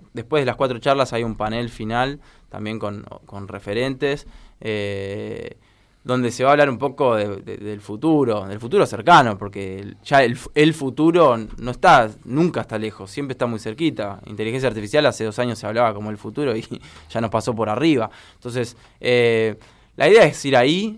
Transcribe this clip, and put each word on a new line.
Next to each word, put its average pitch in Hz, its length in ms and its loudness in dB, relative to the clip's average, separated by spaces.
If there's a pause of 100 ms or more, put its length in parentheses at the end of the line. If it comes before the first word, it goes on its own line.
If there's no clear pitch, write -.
(120)
Después 143 300 -2
de 127 40 -2
las 117 100 -2
cuatro 123 220 -2
charlas 139 340 0
hay 117 120 -2
un 113 120 -6
panel 110 340 -4
final, 123 500 -4 (280)
también 107 300 -8
con, 101 260 -8 (220)
con 98 220 -14
referentes, 127 800 -4 (340)
eh, 104 960 -8 (480)
donde 123 260 0
se 123 120 -4
va 135 80 4
a - 20 6
hablar 147 180 4
un 113 80 -6
poco 127 380 0
de, 101 260 -4
de, 101 160 -12
del 104 240 -10
futuro, 117 640 0
del 101 140 -10
futuro 127 260 2
cercano, 117 500 4
porque 98 420 -10
el, 101 240 -14
ya 139 220 4
el, 117 140 0 (160)
el 156 180 6
futuro 151 640 4 (220)
no 117 120 -8
está, 131 380 6 (160)
nunca 139 380 0
está 110 160 -6
lejos, 104 320 -8
siempre 143 220 -8
está 127 120 -4
muy 117 140 -4
cerquita. 107 680 -4
Inteligencia 113 460 -4
artificial 110 340 0
hace 110 200 0
dos 107 140 -6
años 120 200 -4
se - 80 -12
hablaba 113 260 0
como 104 160 -10
el 104 80 -8
futuro 113 400 -6
y 117 80 -8 (240)
<laughs> - 220 -20
ya 113 100 -4
nos 113 100 -2
pasó 113 240 -2
por 107 140 -2
arriba. 120 400 0 (280)
Entonces, 120 380 -6 (280)
eh, 113 540 2 (400)
la 143 120 4
idea 208 180 10
es 147 180 -4
ir 131 120 2
ahí, 180 420 2